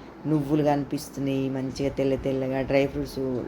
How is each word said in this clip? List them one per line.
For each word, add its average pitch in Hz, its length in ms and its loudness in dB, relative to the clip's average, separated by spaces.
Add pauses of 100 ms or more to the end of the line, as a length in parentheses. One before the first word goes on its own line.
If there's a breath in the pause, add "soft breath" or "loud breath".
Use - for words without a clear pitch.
(260 loud breath)
నువ్వులు 147 360 2
కనిపిస్తున్నాయి 139 880 0
మంచిగా 135 400 -2
తెల్ల 135 260 2
తెల్లగా, 131 460 0
డ్రై 139 240 4
ఫ్రూట్స్ 139 340 -4 (280)